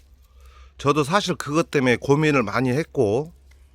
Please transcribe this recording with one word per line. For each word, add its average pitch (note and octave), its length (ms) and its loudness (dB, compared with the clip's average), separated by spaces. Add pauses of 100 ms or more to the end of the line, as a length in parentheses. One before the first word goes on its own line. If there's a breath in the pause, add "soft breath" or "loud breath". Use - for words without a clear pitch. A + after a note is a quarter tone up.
(760 soft breath)
저도 D3 260 0
사실 E3+ 320 -2
그것 D#3 360 -4
때문에 B2+ 260 2
고민을 D3 440 2
많이 A#2 280 -2
했고, C3+ 640 -2 (420)